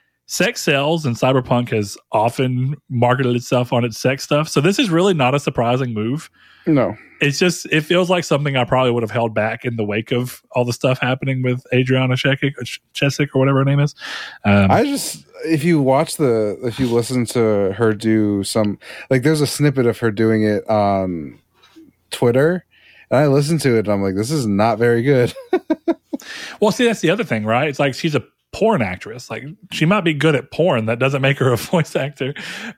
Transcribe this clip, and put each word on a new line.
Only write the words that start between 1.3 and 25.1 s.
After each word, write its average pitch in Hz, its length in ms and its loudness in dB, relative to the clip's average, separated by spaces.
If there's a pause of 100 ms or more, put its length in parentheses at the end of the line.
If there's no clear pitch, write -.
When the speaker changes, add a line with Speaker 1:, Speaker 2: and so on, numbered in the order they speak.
Speaker 1:
has 104 260 -4 (160)
often 127 640 0 (140)
marketed 123 460 2
itself 123 360 -2
on 120 140 2
its 113 140 -6
sex 131 240 -2
stuff. 151 240 0
So - 140 0
this 190 180 2
is 247 100 0
really 180 240 2
not 135 220 2
a 147 40 0
surprising 123 540 -2
move. 117 380 -4 (340)
Speaker 2:
No. 123 300 2 (260)
Speaker 1:
It's 143 180 0
just, 180 320 0
it 156 100 2
feels 175 280 0
like 175 140 0
something 143 340 0
I 123 60 2
probably 127 280 2
would 117 120 0
have 107 80 -4
held 117 240 -2
back 110 300 -2
in 120 100 -4
the 113 80 -2
wake 104 280 -4
of 123 300 -4 (100)
all 123 140 0
the 120 80 -2
stuff 131 260 0
happening 131 440 -2
with 127 200 -2 (100)
Adriana 127 420 2
Chesick, 139 380 -2 (420)
Chesick 143 400 -2
or 135 40 2
whatever 135 200 2
her 139 60 2
name 139 160 2
is. 147 120 -2 (520)
Um, - 260 4
Speaker 2:
I 202 140 4
just, - 400 -6 (200)
if 156 200 0
you 165 160 4
watch 131 340 2
the, 110 480 0
if 120 160 -4
you 131 80 0
listen 117 400 0
to 104 460 2
her 110 200 2
do 107 520 0
some, 104 340 -2 (300)
like, 131 140 2
there's 151 180 2
a 139 60 0
snippet 135 380 0
of 113 140 0
her 117 100 0
doing 110 340 2
it 104 260 0
on 95 680 0 (720)
Twitter, 143 540 2 (460)
and 120 80 4
I 151 80 4
listened 143 340 2
to 131 140 2
it, 110 40 4
and 104 100 0
I'm 101 120 0
like, 95 140 0
"This 113 160 -2
is 139 160 -2
not 107 320 2
very 120 240 2
good." 127 300 2 (180)